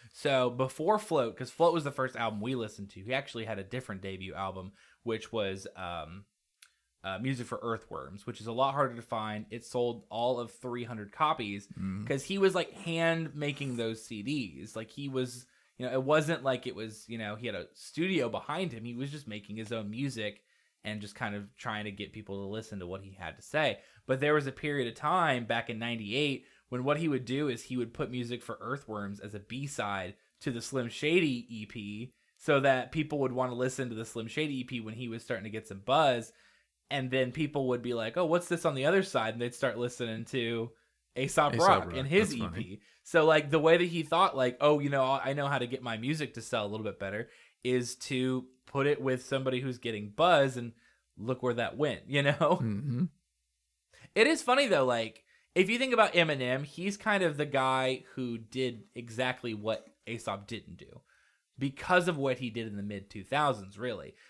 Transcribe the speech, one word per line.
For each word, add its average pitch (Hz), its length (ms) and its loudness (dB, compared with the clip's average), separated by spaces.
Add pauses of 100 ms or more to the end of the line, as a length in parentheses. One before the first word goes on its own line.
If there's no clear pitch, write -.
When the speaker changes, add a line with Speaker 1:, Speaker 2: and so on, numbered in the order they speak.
(140)
Speaker 1:
So 127 380 2
before 151 480 0
Float, 135 360 0
'cause 127 140 -8
Float 165 240 6
was 165 100 0
the 139 80 -4
first 127 240 -2
album 113 260 -2
we 123 120 -2
listened 107 380 -6
to, 95 100 -16
he 101 100 -10
actually 127 340 -4
had 107 120 -4
a 98 60 -6
different 101 380 -8
debut 95 340 -8
album, 95 380 -6 (280)
which 113 300 -4
was, 98 440 -2
um, 87 500 -10 (800)
uh, 95 160 -6
Music 123 280 -4
for 117 160 -6
Earthworms, 101 640 -8
which 117 120 -10
is 107 80 -12
a 117 60 -6
lot 135 220 2
harder 135 200 0
to 117 60 -12
find. 107 480 -6
It 117 160 -12
sold 120 440 -2
all 120 300 0
of 117 140 -8
three 120 320 -6
hundred 107 260 -10
copies 120 560 -2 (100)
Speaker 2:
Mm. 95 300 -6
Speaker 1:
'cause 139 160 -2
he 196 140 -4
was, 190 180 6
like, - 160 0
hand 165 640 0
making 143 400 -4
those 113 300 -2
C 107 160 -8
Ds. 104 540 -6
Like, 113 160 -8
he 143 180 -8
was, 127 360 -2 (320)
you 123 80 -6
know, 123 60 -4
it 131 120 2
wasn't 151 400 2
like 131 240 0
it - 80 -6
was, 110 340 -10
you 117 80 -8
know, 107 180 -6
he 113 120 -8
had 104 80 -4
a 87 180 -8
studio 160 560 0
behind 151 420 -4
him. 113 140 -10
He 120 80 -8
was 135 180 -6
just 147 160 -12
making 104 300 -10
his 113 160 -6
own 110 160 -4
music 113 560 -4 (400)
and 107 160 -6
just 101 140 -12
kind 110 200 -4
of 101 200 -10
trying 107 300 -6
to 104 60 -6
get 101 220 -10
people 101 280 -10
to 98 80 -8
listen 107 300 -8
to 90 80 -8
what 95 160 -8
he 98 80 -16
had 87 260 -12
to - 40 -20
say. 143 400 0 (240)
But 131 140 0
there 147 140 4
was 147 140 2
a 135 40 -2
period 143 360 -2
of 110 80 -8
time 151 500 2
back 117 240 0
in 113 100 -6
ninety-eight 117 680 -2 (240)
when 123 140 -2
what 143 140 4
he 165 120 0
would 127 160 0
do 139 240 0
is 117 140 -4
he 127 140 -6
would 120 160 -2
put 131 180 -4
Music 120 300 -4
for - 200 -10
Earthworms 107 580 -6
as 104 160 -10
a 104 40 -10
B-side 101 760 -6 (260)
to 147 100 -2
the 117 100 -6
Slim 120 280 -2
Shady 151 600 2
E 110 160 -8
P 104 480 -10 (240)
so 143 240 4
that 131 300 4
people 151 280 0
would 131 140 2
wanna 127 200 0
listen 127 360 -2
to 113 60 -8
the 113 100 -6
Slim 113 220 -6
Shady 147 320 -2
E 123 60 -6
P 123 160 -6
when 110 140 -8
he 123 140 -8
was 113 140 -8
starting 107 220 -4
to 110 40 -8
get 107 180 -8
some 98 140 -12
buzz. 127 500 4 (600)
And 135 180 -2
then 127 220 2
people 143 380 0
would 123 120 2
be 120 120 -2
like, 113 240 -2
"Oh, 180 80 4
what's 175 240 2
this 175 160 0
on 151 100 2
the 131 100 0
other 180 180 6
side?" 113 300 0
And 117 80 -6
they'd 123 140 -2
start 131 240 0
listening 117 460 -4
to 117 480 -2 (420)
Aesop 139 400 2
Speaker 2:
Aesop 165 120 6
Speaker 1:
Rock 127 200 6
Speaker 2:
Rock. 87 80 -6
Speaker 1:
and 131 120 -2
his 185 220 6
Speaker 2:
That's 151 40 -6
Speaker 1:
E - 20 -4
P. 113 100 -4
Speaker 2:
funny. 87 360 -8 (220)
Speaker 1:
So, 160 220 6
like, 156 240 8
the 160 100 6
way 160 180 8
that 175 80 2
he 170 180 -2
thought, 165 320 4
like, 127 240 2
"Oh, 151 200 6
you 143 100 0
know, 139 140 4
I 135 300 2
know 143 140 0
how 139 120 0
to 123 80 0
get 113 140 -6
my 120 160 -4
music 143 380 -2
to - 60 -8
sell 110 240 -2
a - 20 -2
little 107 160 -4
bit 107 160 -6
better 101 300 -6 (340)
is 123 320 0
to 127 520 -2 (180)
put 139 220 0
it 143 140 2
with 131 240 0
somebody 131 360 0
who's 127 180 -4
getting 107 320 -6
buzz," 147 460 6
and 120 160 -6 (440)
look 123 240 -4
where 123 140 2
that 117 220 -2
went, 135 320 -2
you 139 140 2
know? 147 380 4
Speaker 2:
Mm-hmm. 120 440 0 (1120)
Speaker 1:
It 226 120 8
is 311 160 4
funny, 262 240 4
though, 151 180 6
like, 117 400 0 (300)
if 190 140 6
you 233 100 2
think 262 140 2
about 220 200 6
Eminem, 139 520 4
he's 190 320 -4
kind 202 260 2
of 151 140 2
the 151 80 0
guy 131 580 2 (100)
who 123 240 -4
did 117 460 -4 (120)
exactly 120 580 -4
what 107 340 -4 (200)
Aesop 101 400 -8
didn't 95 300 -12
do - 240 -20 (580)
because - 480 2
of 175 100 2
what 135 220 0
he 123 100 -4
did 113 180 -6
in 104 100 -8
the 101 60 -6
mid 101 280 -8
two 101 120 -12
thousands, 110 540 0
really. 104 380 -8 (140)